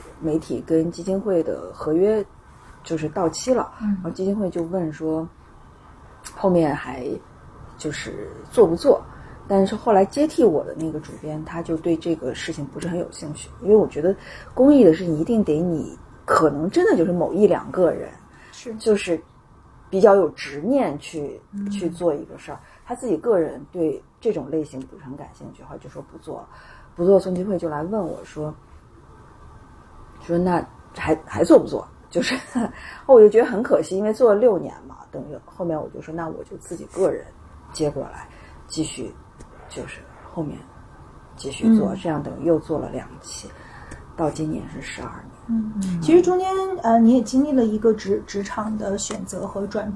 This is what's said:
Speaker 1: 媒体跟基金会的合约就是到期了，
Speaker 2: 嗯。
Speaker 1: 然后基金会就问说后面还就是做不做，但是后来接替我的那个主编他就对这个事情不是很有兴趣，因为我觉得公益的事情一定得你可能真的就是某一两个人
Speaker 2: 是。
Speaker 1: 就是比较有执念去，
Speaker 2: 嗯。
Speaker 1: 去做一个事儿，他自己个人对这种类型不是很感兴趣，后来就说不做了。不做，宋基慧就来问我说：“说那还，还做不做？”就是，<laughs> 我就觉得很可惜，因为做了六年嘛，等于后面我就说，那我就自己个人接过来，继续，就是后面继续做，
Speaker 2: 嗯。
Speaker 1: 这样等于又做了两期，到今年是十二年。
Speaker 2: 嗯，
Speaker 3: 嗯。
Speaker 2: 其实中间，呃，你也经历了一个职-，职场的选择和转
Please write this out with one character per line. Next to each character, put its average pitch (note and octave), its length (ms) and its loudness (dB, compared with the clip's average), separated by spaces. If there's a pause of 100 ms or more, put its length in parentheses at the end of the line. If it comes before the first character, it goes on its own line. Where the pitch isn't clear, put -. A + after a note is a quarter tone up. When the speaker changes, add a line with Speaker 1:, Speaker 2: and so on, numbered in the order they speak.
(180)
Speaker 1:
媒 D#3+ 200 0
体 C#3+ 280 -6
跟 D#3+ 240 2
基 E3+ 120 -10
金 F#3+ 180 -2
会 F#3+ 220 2
的 F2 320 -8
合 - 180 -4
约 G3+ 320 2 (580)
就 E3 140 -6
是 D3+ 140 -4
到 F3+ 180 0
期 B3+ 240 -2
了， - 180 0 (120)
Speaker 2:
嗯。 G#3 60 -2
Speaker 1:
然 F#3+ 160 -2
后 E3+ 60 -6
基 F#3 140 -6
金 G3 100 0
会 G#3 140 -2
就 E3+ 140 -4
问 E3+ 280 -4
说 D#3+ 380 -4 (1080)
后 G3 140 0
面 E3 260 2
还 C3 320 -8 (680)
就 D3+ 160 -8
是 G2 380 -12 (200)
做 G#3+ 160 6
不 E3 80 2
做， C4 240 4 (480)
但 G3 200 4
是 G#3+ 100 -6
后 A3 160 0
来 G3 140 6
接 D4 200 0
替 D#4 160 0
我 E3 220 4
的 - 100 -10
那 D#3+ 160 -6
个 D3+ 100 -8
主 - 200 -16
编 D3+ 240 -10
他 E3 160 -10
就 E3 160 -4
对 E3 180 -2
这 E3 220 -2
个 - 180 -6
事 - 160 -8
情 D#3 140 -8
不 - 160 -12
是 F3 80 -6
很 F3 100 -4
有 - 140 -6
兴 D#3 220 -12
趣， - 160 -18 (100)
因 F3 80 -4
为 G#3+ 80 8
我 F3+ 120 6
觉 C#3+ 120 -8
得 F#3 160 2 (380)
公 C#4 180 8
益 C4+ 100 8
的 D#3+ 120 10
事 F3+ 100 -4
情 E3+ 140 0
一 D#3+ 40 0
定 A3 220 2
得 D3+ 160 0
你 E3+ 380 -4 (260)
可 - 240 4
能 D3+ 220 -2
真 F4 160 2
的 F4+ 100 4
就 E3 80 2
是 F3+ 80 0
某 E3+ 180 0
一 G3 160 2
两 D#3 240 -2
个 E3+ 200 2
人 - 200 -6 (420)
Speaker 2:
是。 A3+ 240 -14
Speaker 1:
就 A3 200 2
是 E3+ 260 -2 (680)
比 F#3+ 100 0
较 G3+ 140 10
有 F#3 160 4
执 D3 320 -12
念 G3+ 360 0
去， D3 400 -10 (140)
Speaker 2:
嗯。 G3+ 180 -8
Speaker 1:
去 F#3+ 200 -4
做 E3+ 240 -2
一 - 100 -8
个 - 140 -18
事 - 120 -18
儿， C#3 80 -14 (280)
他 B3 80 -8
自 B3 120 -8
己 E3+ 120 -2
个 G#3+ 200 0
人 D3 320 -4
对 D#3+ 320 -4 (160)
这 A3 140 -2
种 D3 160 -8
类 D#3 160 -4
型 C3 220 -14
不 - 120 -20
是 C#3+ 60 -20
很 C3 100 -14
感 C#3+ 200 -16
兴 - 180 -20
趣， - 100 -20
后 C#3 120 -18
来 C3+ 40 -14
就 C#3 120 -20
说 C#3+ 200 -16
不 D#3 60 -20
做 - 220 -14
了。 - 100 -18 (480)
不 F3 80 -2
做， G3 140 8
宋 F#3 160 -2
基 F3+ 80 -4
慧 F#3+ 160 -4
就 E3+ 100 -4
来 D3+ 140 -4
问 G3+ 180 -4
我 - 240 -6
说： D3+ 300 -10 (1700)
“说 E3+ 180 -2
那 F3+ 260 0 (320)
还， - 160 0 (140)
还 A#2+ 160 -2
做 A3+ 160 10
不 C#3 80 0
做？” - 180 -8 (240)
就 - 140 -2
是， C4 160 -4 (320)
<laughs> - 360 -18
我 C4 140 10
就 G#3 80 12
觉 A3 140 6
得 - 20 0
很 A3 160 -2
可 B3 220 2
惜， F#3+ 140 -6
因 G3+ 80 0
为 G#3+ 100 0
做 A3+ 180 6
了 G3+ 60 4
六 A3 180 4
年 D3+ 160 -6 (140)
嘛， - 120 -20 (120)
等 C#3+ 140 -12
于 D3 200 -16
后 - 200 -12
面 E3 120 -4
我 D3+ 120 -8
就 - 120 -16
说， D#3 140 -14
那 E3 140 -10
我 - 160 -12
就 F#3+ 140 -18
自 - 180 -14
己 - 160 -14
个 F3+ 180 0
人 A2 160 -6 (460)
接 D3 180 -2
过 C#3+ 140 -8
来， - 240 -16 (400)
继 D#3 160 -6
续， A2 280 -12 (560)
就 - 200 -14
是 - 120 -18 (320)
后 - 80 -8
面 D3+ 160 -8 (800)
继 - 160 -12
续 - 240 -4
做， G3 180 2
Speaker 2:
嗯。 F#3+ 80 -8
Speaker 1:
这 F3 80 -4
样 D3 140 -2
等 C3+ 180 -12
于 C3+ 40 -6
又 D#3+ 160 2
做 D3+ 180 -4
了 B2+ 120 -8
两 - 180 -10 (120)
期， - 300 -16 (640)
到 D#3 140 -2
今 D#3 180 -6
年 - 220 -6
是 - 100 -12
十 - 220 -12
二 - 60 -12
年。 - 260 -18 (140)
Speaker 2:
嗯， A3 240 -4 (100)
Speaker 3:
嗯。 F3+ 180 -4
Speaker 2:
其 D4+ 140 4
实 F4 80 8
中 F4+ 160 2
间， F#4 100 -2 (360)
呃， A#3 160 4
你 A#3 160 8
也 A#3+ 60 4
经 C4 200 2
历 D4+ 80 -2
了 C4 140 4
一 G#3+ 120 0
个 A3 160 2
职-， G#3+ 320 -4
职 - 160 -8
场 G#3+ 380 -6
的 G3+ 180 -4
选 G3 280 -8
择 F#3 240 -8
和 G3+ 180 -6
转 G3+ 300 -6